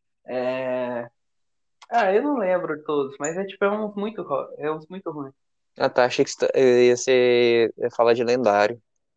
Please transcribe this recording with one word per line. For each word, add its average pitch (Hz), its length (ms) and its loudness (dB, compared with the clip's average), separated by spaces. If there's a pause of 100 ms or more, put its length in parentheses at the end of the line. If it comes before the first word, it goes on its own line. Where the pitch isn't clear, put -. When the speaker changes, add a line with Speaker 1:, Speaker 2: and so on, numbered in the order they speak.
(260)
Speaker 1:
É... 127 840 -6 (800)
Ah, 220 220 0
eu 214 100 2
não 294 140 -2
lembro 175 480 -2
todos, 143 340 -4
mas 156 180 -6
é, 196 80 -6
tipo, 196 200 -6
é 202 60 2
uns 208 240 -6
muito 202 280 -8
ro-, 143 360 -6
é 147 140 -4
uns 160 160 -10
muito 185 220 -12
ruins. 143 240 -12 (420)
Speaker 2:
Ah, 135 140 -2
tá, 127 140 2
achei 123 200 0
que - 60 -2
você - 160 -2
tá, - 120 -2
eu 123 260 6
ia 123 120 6
ser, 120 800 2
ia 120 140 -4
falar 117 240 2
de 120 100 0
lendário. 113 560 2 (360)